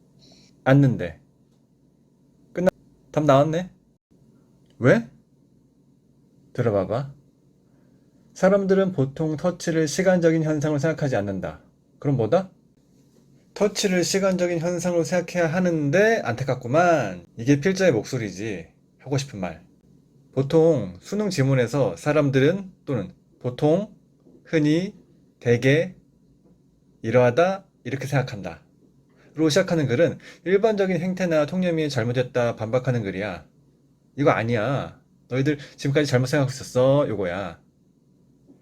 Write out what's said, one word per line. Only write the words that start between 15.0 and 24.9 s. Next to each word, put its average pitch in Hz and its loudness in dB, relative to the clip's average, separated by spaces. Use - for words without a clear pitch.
생각해야 175 -2
하는데 180 2
안타깝구만. 123 0
이게 139 2
필자의 185 2
목소리지. 101 -6
하고 139 -6
싶은 110 -8
말. 87 -8
보통 135 2
수능 208 -4
지문에서 131 0
사람들은 147 0
또는 107 -6
보통, 151 -2
흔히, 165 0